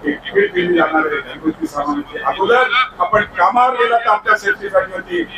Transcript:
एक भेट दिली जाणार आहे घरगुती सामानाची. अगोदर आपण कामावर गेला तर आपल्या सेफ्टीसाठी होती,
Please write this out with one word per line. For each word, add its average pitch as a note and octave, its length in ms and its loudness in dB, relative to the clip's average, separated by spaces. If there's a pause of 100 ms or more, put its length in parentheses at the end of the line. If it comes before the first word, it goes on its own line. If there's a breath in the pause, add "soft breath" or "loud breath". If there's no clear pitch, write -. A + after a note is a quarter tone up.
एक - 300 -6
भेट G3+ 180 2
दिली F3 260 2
जाणार D#3 280 2
आहे D3+ 140 -4
घरगुती - 460 -6
सामानाची. - 560 -6
अगोदर - 420 2 (360)
आपण G#3+ 220 4 (140)
कामावर A#3+ 400 4
गेला A#3 220 2
तर A#3 120 0
आपल्या G#3 280 2
सेफ्टीसाठी F#3+ 540 -2
होती, F3 300 -4 (160)